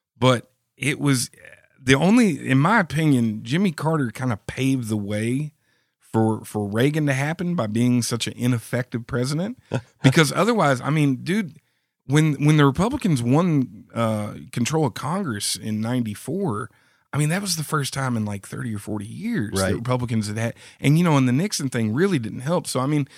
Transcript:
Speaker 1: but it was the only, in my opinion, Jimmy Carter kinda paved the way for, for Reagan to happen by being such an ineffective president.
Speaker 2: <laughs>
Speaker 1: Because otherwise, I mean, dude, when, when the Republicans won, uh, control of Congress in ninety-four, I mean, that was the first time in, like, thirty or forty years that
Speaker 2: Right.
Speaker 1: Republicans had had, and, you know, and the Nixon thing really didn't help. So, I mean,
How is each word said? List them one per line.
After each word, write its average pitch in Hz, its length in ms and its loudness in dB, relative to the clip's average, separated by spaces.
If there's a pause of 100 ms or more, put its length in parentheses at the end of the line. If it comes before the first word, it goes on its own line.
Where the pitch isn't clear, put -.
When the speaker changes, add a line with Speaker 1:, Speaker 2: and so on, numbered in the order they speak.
(180)
Speaker 1:
but 123 340 2 (260)
it 139 220 -2
was 135 300 0 (520)
the 131 140 4
only, 170 540 4
in 131 100 4
my 196 200 4
opinion, 135 640 2
Jimmy 170 280 0
Carter 147 400 -2
kinda 123 260 -4 (100)
paved 131 420 -2
the 110 80 0
way 113 560 -4 (460)
for, 110 440 0
for 104 240 -6
Reagan 143 380 0
to 143 80 2
happen 170 420 -2
by 117 120 -2
being 120 340 2
such 117 260 -4
an 107 80 -8
ineffective 120 720 -4
president. 147 560 -4
Speaker 2:
<laughs> - 160 -6 (220)
Speaker 1:
Because 143 300 4
otherwise, 165 480 2
I 131 120 -4
mean, 147 320 2
dude, 180 340 -4 (500)
when, 147 380 2
when 156 100 6
the 147 100 8
Republicans 170 560 2
won, 135 600 2 (100)
uh, 107 420 -2 (180)
control 147 320 0
of 107 80 -2
Congress 143 640 -4
in 107 240 -4
ninety-four, 123 880 -4 (420)
I 139 60 -4
mean, 151 120 0
that 180 120 -2
was 180 160 -4
the 156 80 -6
first 143 280 -2
time 131 220 -2
in, 110 80 -2
like, 101 240 -8
thirty 123 260 -8
or 101 60 -6
forty 104 260 -8
years 135 500 -4
that 95 60 0
Speaker 2:
Right. 95 140 0
Speaker 1:
Republicans 117 540 -2
had 107 80 -6
had, 113 160 -2 (260)
and, 147 180 4
you 175 60 4
know, 160 140 4
and 131 100 4
the 120 60 2
Nixon 147 340 -2
thing 113 260 -2
really 175 240 2
didn't 110 220 -6
help. 151 260 -2
So, - 140 -4
I 127 60 0
mean, 147 320 0